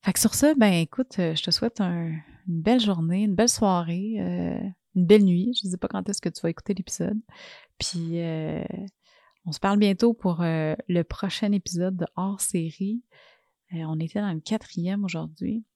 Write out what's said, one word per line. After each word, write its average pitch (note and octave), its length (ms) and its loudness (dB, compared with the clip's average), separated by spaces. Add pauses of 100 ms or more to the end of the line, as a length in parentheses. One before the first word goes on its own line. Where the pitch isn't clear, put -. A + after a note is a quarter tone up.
Fait F#3+ 100 0
que - 80 0
sur - 140 4
ça, D4+ 220 4
ben G#3+ 180 6
écoute, F3 460 0
euh, E3 160 0
je - 80 -4
te F3 80 -2
souhaite - 280 -2
un, E3+ 300 -2 (380)
une E3 140 -2
belle A#3 200 4
journée, F#3 420 0
une G#3 100 2
belle A3 160 4
soirée, F#3+ 720 0
euh, F3+ 400 -2 (360)
une F3+ 100 4
belle G#3 180 8
nuit. F#3+ 320 4
Je G3 140 -4
sais F3+ 80 -4
pas - 100 -6
quand F#3+ 220 -6
est-ce G3 120 -6
que - 60 -4
tu - 140 -6
vas E3 80 0
écouter - 240 -6
l'épisode. F#3 440 -4 (600)
Puis, E3 420 -4
euh, D#3+ 440 -4 (840)
on E3 80 -6
se - 60 -10
parle G3+ 200 2
bientôt G#3+ 340 4
pour, F3 280 0
euh, D#3+ 340 0 (140)
le F3 140 2
prochain - 500 -2
épisode F#3 420 -2
de F3 100 -2 (120)
Hors F#3+ 240 -4
Série. F#3+ 600 -4 (720)
Euh, E3 140 -4
on D#3+ 120 -2
était E3 200 -4
dans G3+ 140 -2
le D#3+ 80 -4
quatrième G3 640 -4
aujourd'hui. E3+ 580 -6 (120)